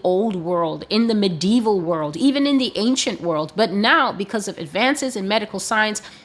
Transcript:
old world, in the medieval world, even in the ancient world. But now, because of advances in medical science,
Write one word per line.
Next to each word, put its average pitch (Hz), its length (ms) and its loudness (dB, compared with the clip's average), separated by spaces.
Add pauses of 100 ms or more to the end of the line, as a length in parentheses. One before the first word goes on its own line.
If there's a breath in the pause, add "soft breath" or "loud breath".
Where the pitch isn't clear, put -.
old 190 320 0
world, 165 520 -2
in 226 200 2
the 226 80 2
medieval 202 640 2
world, 160 360 -2
even 277 300 2
in 285 120 4
the 247 180 0
ancient 226 440 0
world. 156 360 -2
But 208 160 2
now, 233 400 2
because 202 340 -6
of 196 100 -8
advances 247 600 -2
in 190 100 -4
medical 208 320 -2
science, 214 420 0 (240 loud breath)